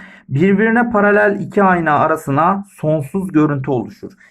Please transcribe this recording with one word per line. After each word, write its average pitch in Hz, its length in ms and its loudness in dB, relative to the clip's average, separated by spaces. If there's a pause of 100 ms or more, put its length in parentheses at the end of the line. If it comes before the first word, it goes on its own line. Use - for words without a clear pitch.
(300)
Birbirine 208 600 2
paralel 208 500 2
iki 196 240 -2
ayna 165 360 2
arasına 160 680 0
sonsuz 156 640 -4
görüntü 147 400 0
oluşur. - 400 -8 (200)